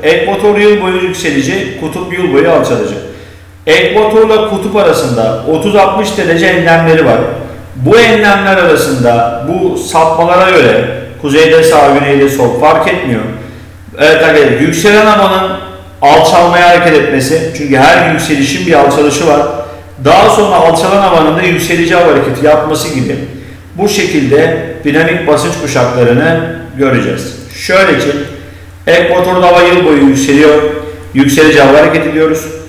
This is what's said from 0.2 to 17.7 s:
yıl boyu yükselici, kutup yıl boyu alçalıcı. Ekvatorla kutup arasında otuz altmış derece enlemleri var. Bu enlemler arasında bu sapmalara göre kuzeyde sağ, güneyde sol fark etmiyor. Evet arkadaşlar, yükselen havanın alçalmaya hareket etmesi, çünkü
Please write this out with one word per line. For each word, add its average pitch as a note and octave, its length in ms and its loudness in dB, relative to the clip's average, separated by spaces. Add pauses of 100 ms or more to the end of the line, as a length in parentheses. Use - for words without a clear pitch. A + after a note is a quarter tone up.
yıl G#3 240 2
boyu F#3 140 -2
yükselici, F3+ 840 -4
kutup F3+ 380 -8
yıl D#3 140 -2
boyu D#3+ 180 2
alçalıcı. A#2+ 440 -2 (720)
Ekvatorla G#3+ 840 2
kutup G3 260 -4
arasında C3 720 0
otuz G3 280 0
altmış G3 400 0
derece E3 300 -2
enlemleri E3 600 2
var. - 120 2 (580)
Bu D3+ 220 2
enlemler G3+ 580 2
arasında B2+ 920 0
bu F3 300 -2
sapmalara E3+ 720 0
göre C3+ 340 2 (380)
kuzeyde D#3+ 400 4
sağ, C#3 260 4 (100)
güneyde C#3 300 2
sol B2+ 320 -2
fark D#3+ 280 0
etmiyor. B2 340 -4 (760)
Evet D#3 260 4
arkadaşlar, C#3+ 360 2
yükselen G#3 460 2
havanın F#3+ 440 0 (520)
alçalmaya E3+ 680 4
hareket E3+ 260 2
etmesi, D#3+ 640 0
çünkü C#3 180 -2